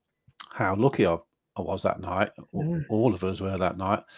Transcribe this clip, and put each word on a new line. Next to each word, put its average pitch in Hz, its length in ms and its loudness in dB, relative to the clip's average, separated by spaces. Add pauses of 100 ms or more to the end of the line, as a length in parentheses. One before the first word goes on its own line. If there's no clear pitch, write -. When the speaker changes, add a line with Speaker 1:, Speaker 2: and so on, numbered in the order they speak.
(520)
Speaker 1:
how 98 240 0
lucky 117 300 4
I, 85 100 4 (420)
I 95 40 -6
was 95 220 -4
that - 180 0
night, 92 300 -2 (200)
or - 140 -4
Speaker 2:
Mm. 165 240 -2
Speaker 1:
all 110 260 4
of 92 80 -6
us 95 160 -2
were 95 180 -2
that 87 200 0
night, 95 260 0 (140)